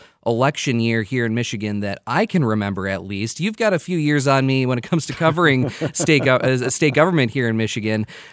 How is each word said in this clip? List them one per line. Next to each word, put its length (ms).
election 560
year 220
here 220
in 80
Michigan 460
that 260
I 200
can 180
remember, 460
at 160
least. 340
You've 160
got 160
a 80
few 180
years 300
on 180
me 200
when 120
it 60
comes 220
to 80
covering 560
<laughs> 240
state 320
go-, 100
uh, 340
state 260
government 360
here 160
in 80
Michigan. 520